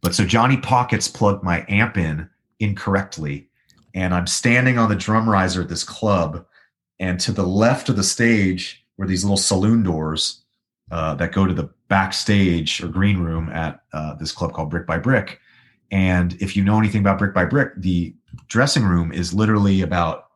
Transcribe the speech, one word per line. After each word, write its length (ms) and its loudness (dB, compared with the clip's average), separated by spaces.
But 140 -2
so 100 2
Johnny 320 2
Pockets 500 0
plugged 360 0
my 260 -2
amp 280 0
in 300 -4
incorrectly, 880 -4
and 200 0
I'm 140 0
standing 520 2
on 100 2
the 60 2
drum 340 0
riser 320 2
at 80 -6
this 140 -6
club, 640 -2
and 200 -2
to 120 -4
the 140 -2
left 440 2
of 60 2
the 80 0
stage 800 0
were 100 -4
these 160 -2
little 140 2
saloon 460 2
doors, 580 -4
uh, 240 -4
that 160 -4
go 140 2
to 80 0
the 160 -4
backstage 920 0
or 40 -6
green 320 0
room 300 -4
at, 320 -6
uh, 220 -8
this 160 -10
club 220 -6
called 160 -6
Brick 180 -4
by 100 -2
Brick. 420 0
And 500 2
if 140 -4
you 80 2
know 160 4
anything 220 2
about 180 2
Brick 140 0
by 120 2
Brick, 320 0
the 360 -2
dressing 360 2
room 280 2
is 220 -4
literally 480 4
about 440 -2